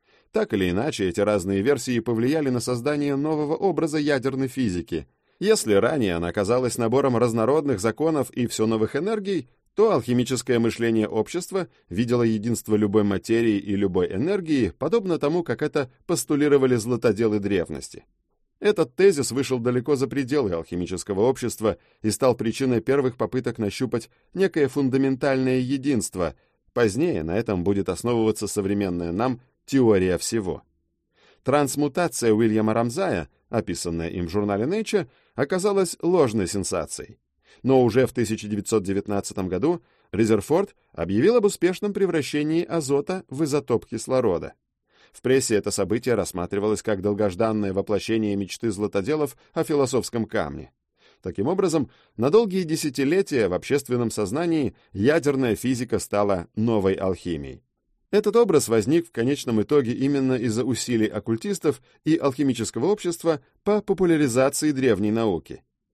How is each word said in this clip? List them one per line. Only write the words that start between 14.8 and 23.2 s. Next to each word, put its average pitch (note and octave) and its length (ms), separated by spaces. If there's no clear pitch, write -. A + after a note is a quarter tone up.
тому, E3 240
как B2 200
это D3 280
постулировали C#3+ 680
златоделы A2+ 640
древности. F2+ 640
Этот G3 360
тезис F3+ 380
вышел B2+ 260
далеко B2 380
за B2+ 100
пределы B2+ 460
алхимического F2 720
общества A2+ 560
и A2 80
стал B2 240
причиной A#2 480
первых C3 340
попыток A#2 420